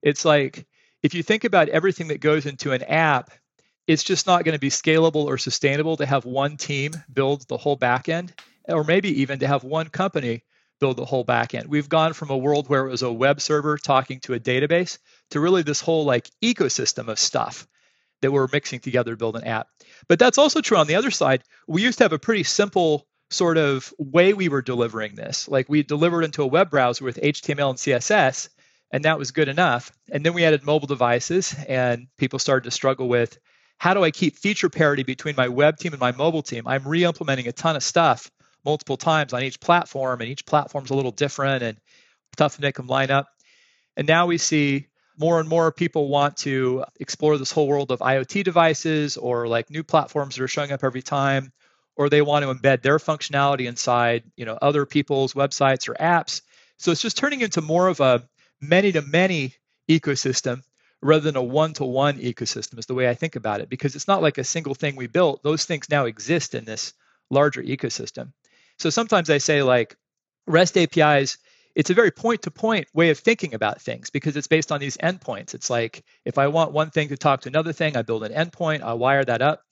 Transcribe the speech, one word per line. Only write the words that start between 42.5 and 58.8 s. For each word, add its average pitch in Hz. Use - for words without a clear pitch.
to 147
make 143
them 127
line 131
up." 139
And 147
now 165
we 170
see 143
more 165
and 160
more 165
people 156
want 143
to 131
explore 151
this 131
whole 147
world 143
of 123
I 135
O 131
T 196
devices 160
or, 120
like, 117
new 151
platforms 143
that 127
are 127
showing 143
up 139
every 127
time, 135
or 143
they 147
want 147
to 135
embed 127
their 143
functionality 139
inside, 120
you 120
know, 113
other 143
people's 135
websites 139
or -
apps. 165
So -
it's 165
just 226
turning 277
into 185
more 160
of 175
a 123
many-to-many 165